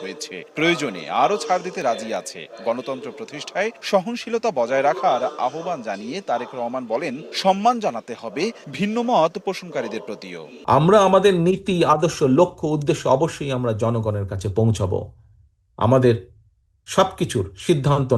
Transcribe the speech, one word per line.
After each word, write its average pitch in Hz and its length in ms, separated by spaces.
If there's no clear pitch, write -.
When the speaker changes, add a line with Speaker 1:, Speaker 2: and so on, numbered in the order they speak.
Speaker 1:
হয়েছে, 95 340
প্রয়োজনে 147 460
আরও 180 220
ছাড় 180 220
দিতে 185 160
রাজি 113 280
আছে। - 200
গণতন্ত্র 127 420
প্রতিষ্ঠায় 151 520
সহনশীলতা 226 680
বজায় 131 300
রাখার 131 340
আহ্বান 165 320
জানিয়ে 107 280
তারেক 120 300
রহমান 123 340
বলেন, 135 220
সম্মান 202 420
জানাতে 120 380
হবে 113 220
ভিন্ন 208 200
মত 165 220
পোষণকারীদের 143 640
প্রতিও। 90 340
Speaker 2:
আমরা 180 200
আমাদের 190 260
নীতি, 190 300
আদর্শ, 160 240
লক্ষ্য, - 260
উদ্দেশ্য 143 280
অবশ্যই 143 420
আমরা 123 140
জনগণের 110 500
কাছে 98 160
পৌঁছাবো। 107 400
আমাদের 123 380
সবকিছুর 160 580
সিদ্ধান্ত 139 520